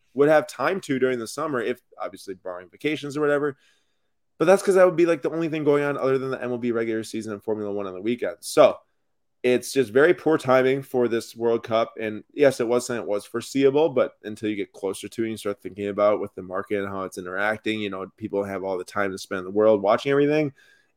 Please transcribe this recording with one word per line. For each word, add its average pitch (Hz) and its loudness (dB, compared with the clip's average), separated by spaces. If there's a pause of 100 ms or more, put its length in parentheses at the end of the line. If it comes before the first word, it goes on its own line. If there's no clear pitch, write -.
(120)
would 143 4
have 151 4
time 160 -4
to 135 -4
during 127 0
the 113 -8
summer, 147 -6
if 117 -4 (180)
obviously 92 -12
barring 90 -14
vacations 143 -6
or 151 -2
whatever. 143 0 (800)
But 165 0
that's 190 6
'cause 196 2
that 185 8
would 180 6
be, 170 4
like, 165 0
the 151 -2
only 165 -2
thing 151 -4
going 147 4
on 143 -2
other 131 0
than 131 -6
the 113 -6
M 123 -4
L 123 -4
B 120 -2
regular 113 -2
season 110 -10
and 101 -10
Formula 104 -4
One 101 -6
on 92 -10
the 92 -12
weekend. 104 -4
So 127 4 (640)
it's 123 0
just 120 0
very 151 6
poor 156 2
timing 131 2
for 127 0
this 113 -4
World 117 0
Cup. 113 -2
And 107 -8
yes, 139 4
it 120 0
was 123 0
something 117 -4
that 85 -6
was 104 -4
foreseeable, 135 2
but 123 0
until 107 -8
you 107 -4
get 98 -8
closer 98 -8
to - -8
it 113 -2
and 110 -6
you 107 -8
start 101 -6
thinking 98 -8
about 104 2
with 101 -8
the 101 -12
market 95 -6
and 98 -4
how 98 -8
it's 92 -10
interacting, 104 -4
you 104 -6
know, 95 -10
people 101 -4
have 98 -6
all 95 -4
the 92 -8
time 98 -4
to 95 -10
spend 98 -8
in 90 -10
the 92 -12
world 107 4
watching 139 2
everything. 143 2 (420)